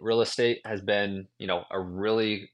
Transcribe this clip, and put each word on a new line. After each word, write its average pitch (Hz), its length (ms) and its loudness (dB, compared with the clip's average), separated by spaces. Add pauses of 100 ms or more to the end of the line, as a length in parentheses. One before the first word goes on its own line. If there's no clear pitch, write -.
real 113 220 2
estate 117 420 2
has 107 160 -6
been, 98 480 0 (100)
you 98 80 -10
know, 90 240 0
a 95 80 -4
really 101 760 0